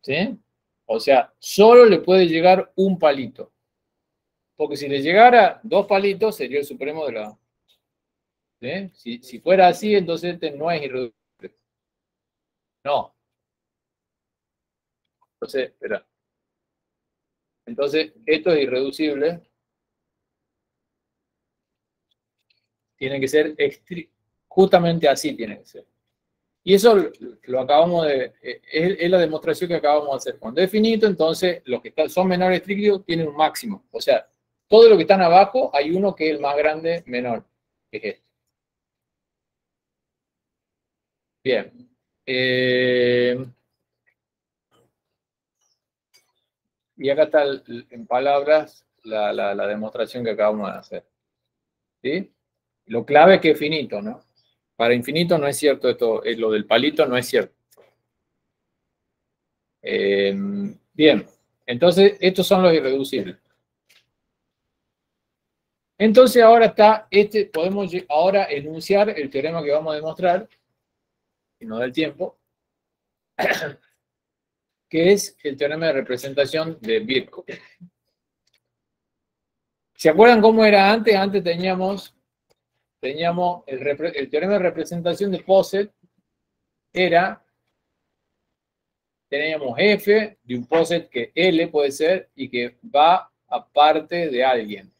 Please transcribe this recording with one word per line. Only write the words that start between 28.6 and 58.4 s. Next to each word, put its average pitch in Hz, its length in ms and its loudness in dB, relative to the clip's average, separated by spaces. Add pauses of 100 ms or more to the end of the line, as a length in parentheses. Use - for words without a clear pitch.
es, 165 300 -2
es 170 100 -2
la 185 100 4
demostración 160 500 -4
que 170 60 -4
acabamos 147 340 0
de 135 80 -4
hacer. 123 220 -12
Cuando 123 220 -4
es 185 80 0
finito, 214 380 0
entonces 170 580 -2
los 123 160 -6
que 113 80 -20
están, 156 200 -4
son 185 180 -2
menores 180 320 0
estrictos 202 460 -2
tienen 165 240 -4
un 143 80 -14
máximo. 123 540 -4
O 113 100 -10
sea, 127 260 0 (400)
todos 226 220 8
los 202 80 8
que 160 60 0
están 190 180 2
abajo, 185 520 4
hay 147 180 0
uno 190 240 -2
que 156 140 -4
es 151 60 -2
el - 60 -10
más 143 160 -2
grande 160 500 -2
menor, 123 380 -8 (460)
que 110 60 -14
es 104 60 -12
este. - 260 -12 (3250)
Bien. - 460 -6 (360)
Eh, 127 1200 0 (3500)
y 135 120 -6
acá 147 140 0
está 151 200 2
el, 131 460 -8
en 117 160 -20
palabras 143 800 -2 (180)
la, 107 300 -4
la, 101 220 -4
la 101 120 -4
demostración 110 560 -8
que 113 80 -4
acabamos 107 400 -2
de 92 60 -14
hacer. 90 280 -18 (960)
¿Sí? 160 280 -8 (540)
Lo 113 200 -6
clave 151 300 8
es 131 60 -2
que 156 100 2
es 151 80 0
finito, 147 420 -6
¿no? 107 200 -14 (540)
Para 117 180 0
infinito 160 440 0
no 143 100 -2
es 139 100 -4
cierto 135 320 0
esto, 113 340 -2
eh, 117 120 -4
lo 113 160 -2
del 107 140 -2
palito 143 400 2
no 123 120 -4
es 123 100 -4
cierto. 107 280 -2 (2250)